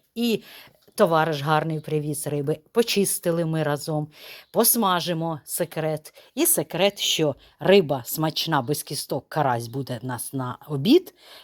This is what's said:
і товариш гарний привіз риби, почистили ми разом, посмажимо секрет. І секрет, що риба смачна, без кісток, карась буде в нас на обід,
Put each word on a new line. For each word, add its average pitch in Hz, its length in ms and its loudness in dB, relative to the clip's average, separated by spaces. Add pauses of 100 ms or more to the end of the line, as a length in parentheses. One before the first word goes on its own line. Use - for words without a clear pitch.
(160)
і 233 280 0 (520)
товариш 160 460 2
гарний 156 380 0
привіз 151 480 -4
риби, 147 300 -2 (140)
почистили 185 760 0
ми 160 180 -2
разом, 151 440 -2 (440)
посмажимо 175 920 2
секрет. 156 720 -4 (220)
І 302 100 2
секрет, 190 540 0
що 151 360 0 (240)
риба 151 460 6
смачна, 156 560 -2
без 147 220 -2
кісток, - 460 -6
карась 123 380 0
буде 123 340 -8
в 127 40 -12
нас 123 280 -8
на 127 240 -6 (100)
обід, 190 480 2 (280)